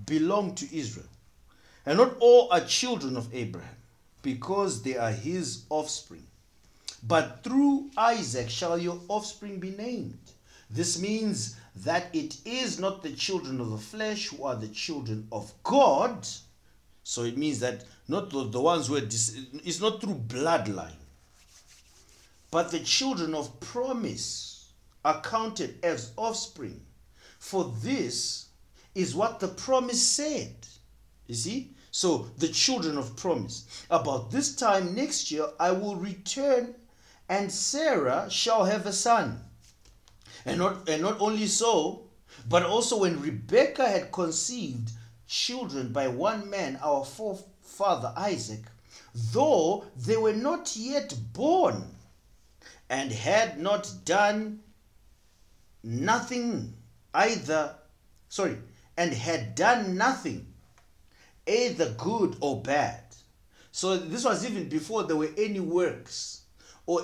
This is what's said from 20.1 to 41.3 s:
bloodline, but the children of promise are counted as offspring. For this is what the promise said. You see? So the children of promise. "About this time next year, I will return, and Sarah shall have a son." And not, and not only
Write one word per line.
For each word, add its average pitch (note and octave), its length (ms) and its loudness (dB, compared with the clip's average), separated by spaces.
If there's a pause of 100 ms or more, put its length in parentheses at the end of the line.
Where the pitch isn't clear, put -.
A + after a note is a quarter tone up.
bloodline, A2 840 -2 (1500)
but E3+ 220 0
the E3+ 80 -2
children F3 540 0
of C#3+ 260 -6
promise - 1120 -6 (340)
are D3+ 180 2
counted A3 640 -4
as D3+ 320 -2
offspring. D3+ 680 -8 (540)
For E3 420 -4
this G3+ 680 -4 (480)
is D#3+ 200 -2
what A3+ 240 0
the F#3 100 -2
promise B3 560 2
said. D4 500 0 (720)
You A#2+ 80 -8
see? G#3 380 -6 (180)
So C#3+ 460 2
the D#3+ 100 0
children E3 500 2
of A2+ 180 -6
promise. D3 500 -4 (240)
"About C3 420 0
this C4+ 240 0
time G3 400 4
next C#4+ 340 -2
year, D3+ 200 -2 (100)
I F3 120 4
will G3 260 0
return, A#3+ 800 0 (520)
and G3 240 0
Sarah G#3 800 0
shall A3 360 4
have G#3 200 2
a G#3 80 -4
son." A3+ 500 2 (1040)
And C#3 140 -2
not, F#3+ 300 0
and D#3 120 2
not G#3 200 0
only G#3+ 260 2